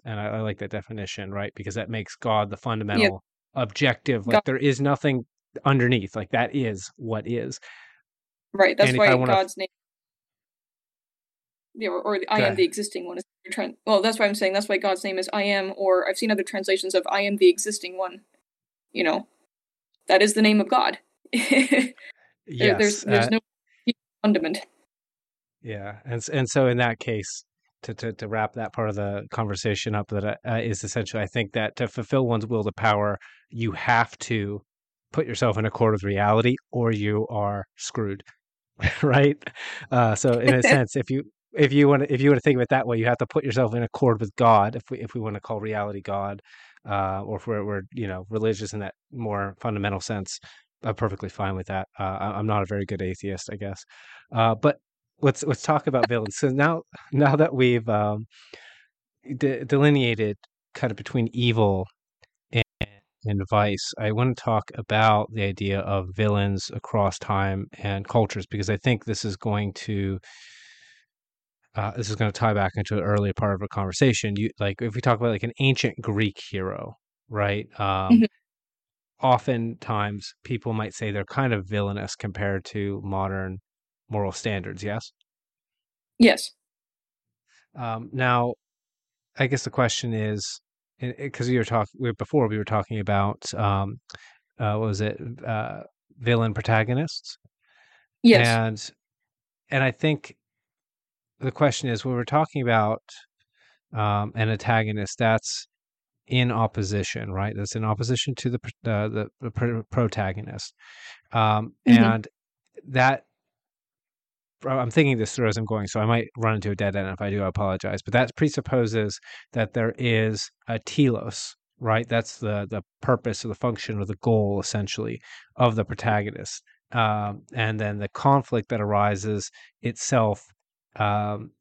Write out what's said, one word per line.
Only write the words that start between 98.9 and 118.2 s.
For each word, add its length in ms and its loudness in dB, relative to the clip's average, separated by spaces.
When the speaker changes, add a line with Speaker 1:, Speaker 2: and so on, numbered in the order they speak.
Speaker 1:
and 120 2
I 80 2
think 440 -2
the 120 -2
question 380 0
is, 160 -4
when 100 -2
we're 100 0
talking 360 0
about, 400 2
um, 420 0
an 140 0
antagonist, 720 -2
that's 480 0
in 240 2
opposition, 800 -2
right? 260 -4
That's 180 -8
in 100 -4
opposition 500 -2
to 160 -6
the 80 -4
pr-, 300 -8
uh, 200 0
the, 180 -4
the 100 -8
pr-, 300 -2
protagonist. 800 -4
Um, 400 2
Speaker 2:
Mm-hmm. 240 8
Speaker 1:
and 160 -2
that, 340 4
I'm 240 0
thinking 260 6
this 180 -2
through 120 2
as 100 2
I'm 80 -2
going, 220 -2
so 140 -2
I 40 2
might 220 2
run 180 0
into 160 -2
a 40 -2
dead 200 0
end. 140 -2
If 120 -8
I 80 -2
do, 140 -2
I 40 0
apologize. 560 -2
But 100 -6
that 220 2